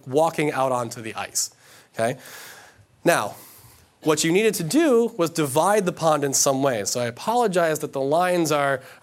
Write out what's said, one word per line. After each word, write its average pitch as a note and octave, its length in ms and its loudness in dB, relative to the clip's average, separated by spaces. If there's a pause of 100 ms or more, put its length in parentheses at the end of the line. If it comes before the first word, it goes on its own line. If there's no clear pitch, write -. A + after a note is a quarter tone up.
walking D3+ 440 2
out C3 200 0
onto A#2+ 300 -4
the A2 140 -10
ice. - 360 -6 (420)
Okay? A#2 240 -2 (840)
Now, B2 320 0 (680)
what D#3 200 2
you E3 80 2
needed G#3+ 240 4
to F#3 80 -4
do A#3 540 2
was E3 120 0
divide E3 560 2
the F3 60 0
pond D#3 320 0
in C#3 100 -2
some C3+ 300 0
way. A#2 220 0
So B2 160 -4
I A#2+ 40 -2
apologize E3+ 760 0
that C#3+ 120 -8
the C3+ 100 -4
lines E3 500 2
are, C#3 300 0 (220)